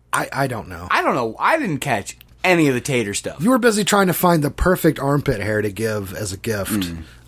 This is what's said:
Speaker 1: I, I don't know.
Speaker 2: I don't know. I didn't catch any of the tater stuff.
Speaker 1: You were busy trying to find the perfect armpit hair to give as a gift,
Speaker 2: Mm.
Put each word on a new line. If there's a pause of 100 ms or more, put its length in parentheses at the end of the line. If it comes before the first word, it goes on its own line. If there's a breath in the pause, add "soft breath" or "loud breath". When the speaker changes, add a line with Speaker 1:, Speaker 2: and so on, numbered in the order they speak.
(140)
Speaker 1:
I,
I
don't
know.
Speaker 2:
I
don't
know.
I
didn't
catch (280)
any
of
the
tater
stuff.
Speaker 1:
You
were
busy
trying
to
find
the
perfect
armpit
hair
to
give
as
a
gift,
Speaker 2:
Mm. (240 loud breath)